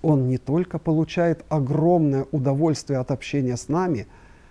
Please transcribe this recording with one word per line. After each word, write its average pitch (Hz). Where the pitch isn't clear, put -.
Он 139
не 127
только 170
получает 160
огромное 151
удовольствие 139
от 127
общения 127
с -
нами, 160